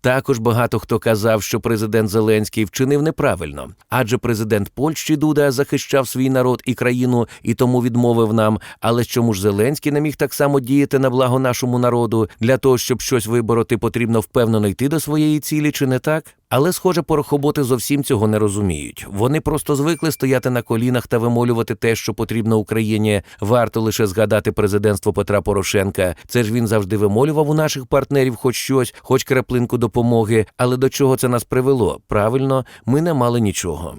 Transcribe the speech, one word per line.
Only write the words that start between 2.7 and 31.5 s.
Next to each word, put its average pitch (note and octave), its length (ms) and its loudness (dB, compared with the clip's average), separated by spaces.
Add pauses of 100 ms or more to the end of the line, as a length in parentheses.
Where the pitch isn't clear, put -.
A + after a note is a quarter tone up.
неправильно, F2+ 640 -2 (200)
адже A#2+ 300 0
президент G#2+ 500 -2
Польщі D3+ 480 -2
Дуда D3 340 2
захищав C3+ 580 -2
свій C3 220 0
народ B2+ 340 2
і B2 100 -2
країну, B2 540 0 (140)
і A#2 120 -2
тому B2 280 2
відмовив A#2 500 2
нам. G#2+ 260 2 (220)
Але A#2 240 0
чому A#2 300 0
ж F#2 80 -6
Зеленський G#2+ 500 0
не D3 80 0
міг D3+ 160 -4
так C#3+ 180 -4
само C#3+ 260 2
діяти C#3 380 0
на C3 120 2
благо B2+ 280 2
нашому B2 400 -2
народу? A#2+ 500 0 (120)
Для B2 180 2
того, C3 200 4
щоб A#2 220 -4
щось A2+ 260 -2
вибороти, A#2 520 0
потрібно A2+ 420 0
впевнено A2 480 0
йти A#2+ 200 -2
до D#3 120 0
своєї D3+ 400 0
цілі, D3+ 300 -2
чи C#3+ 160 -2
не B2+ 120 0
так? D#3 260 -2 (240)
Але, C#3+ 240 2
схоже, E3+ 300 0
порохоботи D3 640 0
зовсім C3 400 0
цього G#2+ 240 2
не G#2+ 100 2
розуміють. G2 720 -2
Вони A#2+ 300 0
просто D3 360 -2
звикли D#3+ 340 -2
стояти C3 400 0
на A#2+ 120 -2
колінах A#2+ 440 -2
та A#2+ 120 -2
вимолювати A#2 560 0
те, A2+ 220 0
що - 180 -6
потрібно A2 440 0
Україні. G#2+ 640 0 (180)
Варто A2+ 400 0
лише A2 260 0
згадати G#2 460 0
президентство G#2 600 0
Петра G2+ 280 0
Порошенка. G2 760 -2 (120)
Це A#2+ 180 0
ж G#2+ 80 -2
він A#2 140 0
завжди G#2 300 0
вимолював C#3 540 2
у D#3 40 2
наших D3 320 -2
партнерів C3+ 500 0
хоч B2+ 200 -2
щось, C3 420 -2
хоч - 260 0
краплинку B2 540 -2
допомоги. A#2 680 2 (100)
Але B2+ 200 0
до C3 120 2
чого C3 280 2
це B2+ 120 0
нас A#2+ 160 -2
привело? B2+ 640 0